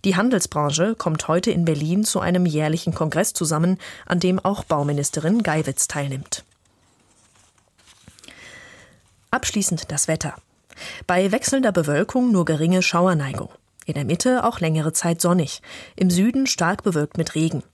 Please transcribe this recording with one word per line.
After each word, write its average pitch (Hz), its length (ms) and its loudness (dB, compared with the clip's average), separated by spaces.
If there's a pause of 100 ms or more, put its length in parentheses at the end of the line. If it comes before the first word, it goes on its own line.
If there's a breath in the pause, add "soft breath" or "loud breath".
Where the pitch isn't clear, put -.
Die 185 120 2
Handelsbranche 185 800 0
kommt - 320 -2
heute 180 240 2
in 170 120 2
Berlin 160 380 0
zu 214 160 -2
einem 180 280 2
jährlichen 156 480 0
Kongress 160 380 0
zusammen, 165 460 0 (280 loud breath)
an 175 120 0
dem 185 220 2
auch 196 240 -2
Bauministerin 147 800 0
Geiwitz 151 420 -2
teilnimmt. 139 560 -8 (3000 loud breath)
Abschließend 196 600 -2
das - 160 -2
Wetter. 160 260 -4 (720 loud breath)
Bei 185 240 2
wechselnder 254 420 2
Bewölkung 175 600 2
nur 180 140 4
geringe 165 340 2
Schauerneigung. 170 680 0 (340)
In - 100 -6
der 143 120 -4
Mitte 247 380 2
auch 233 160 -2
längere 160 340 0
Zeit 170 260 0
sonnig. 175 400 2 (340 loud breath)
Im 185 140 2
Süden 233 380 2
stark 185 380 -2
bewölkt 156 340 0
mit 160 160 -4
Regen. 160 280 0 (100)